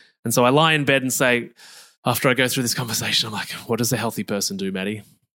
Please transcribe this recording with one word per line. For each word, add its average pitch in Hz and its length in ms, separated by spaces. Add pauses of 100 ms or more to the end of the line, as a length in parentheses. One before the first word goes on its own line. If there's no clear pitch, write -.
(240)
And 120 100
so 123 120
I 123 40
lie 156 220
in 151 140
bed 135 160
and 127 100
say, 120 380 (560)
after 123 240
I 127 60
go 127 120
through 127 160
this 117 100
conversation, 110 540
I'm 110 60
like, 98 180 (160)
"What 117 120
does 120 120
a 120 60
healthy 110 260
person 101 320
do, 95 160
Maddie?" 101 320 (320)